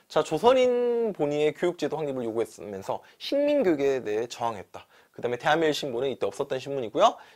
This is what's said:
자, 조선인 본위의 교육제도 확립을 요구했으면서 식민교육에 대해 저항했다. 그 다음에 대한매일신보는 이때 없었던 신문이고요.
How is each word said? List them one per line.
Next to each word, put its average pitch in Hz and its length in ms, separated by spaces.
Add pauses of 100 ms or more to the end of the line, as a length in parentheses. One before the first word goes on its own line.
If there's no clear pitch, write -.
자, 156 140
조선인 240 880
본위의 151 420
교육제도 175 420
확립을 139 280
요구했으면서 104 760 (160)
식민교육에 180 840
대해 110 220
저항했다. 117 600 (260)
그 - 100
다음에 120 140
대한매일신보는 147 760
이때 107 160
없었던 131 320
신문이고요. 139 580 (200)